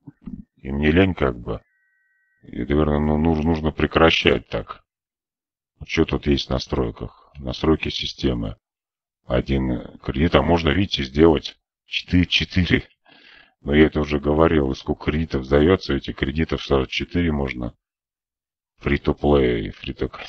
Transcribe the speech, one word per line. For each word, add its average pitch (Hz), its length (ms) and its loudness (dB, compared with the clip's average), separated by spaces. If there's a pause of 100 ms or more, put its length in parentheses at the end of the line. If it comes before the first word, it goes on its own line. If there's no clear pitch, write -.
(560)
И 67 140 -12
мне 73 220 2
лень 92 220 4
как 62 240 -2
бы. 107 240 -8 (840)
И, - 200 -10
наверное, 73 360 2
ну, 76 180 2
нуж-, 78 240 2
нужно 78 280 0
прекращать - 760 2
так. - 360 -10 (1000)
Че 80 200 0
тут 67 220 -4
есть 69 200 0
в - 40 -8
настройках? - 880 -6
Настройки 71 520 -2
системы. 58 680 -6 (680)
Один 64 720 -4
кредит. 78 380 0
А 69 60 4
можно, 80 280 2
видите, 90 320 0
сделать 71 560 2 (280)
четы-, - 380 0
четыре. - 640 0 (760)
Но 69 120 -2
я 76 120 8
это 76 140 -2
уже 71 200 -2
говорил, 76 500 2
и 65 40 -4
сколько - 320 -8
кредитов 76 380 -2
сдается, 73 500 2
этих - 220 -6
кредитов 69 480 -4
сразу 67 220 0
четыре 85 440 -2
можно. 64 440 -4 (1080)
Free 69 220 -2
to 76 120 0
play, 62 600 0
free - 200 -12
to - 160 -6 (180)